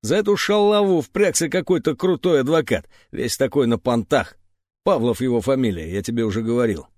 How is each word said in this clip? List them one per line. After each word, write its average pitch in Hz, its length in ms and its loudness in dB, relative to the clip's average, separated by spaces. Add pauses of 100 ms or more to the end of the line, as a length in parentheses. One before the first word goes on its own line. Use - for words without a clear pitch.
За 117 140 -2
эту 208 220 0
шалаву 208 640 2
впрягся 180 480 0
какой-то 160 460 0
крутой 175 460 2
адвокат, 139 480 0 (220)
весь - 260 -6
такой 135 300 0
на 117 100 2
понтах. 117 600 -2 (460)
Павлов 123 380 0
его 123 180 0
фамилия, 107 540 -2
я 101 80 -4
тебе 117 220 -2
уже 110 180 -2
говорил. 113 460 -2 (100)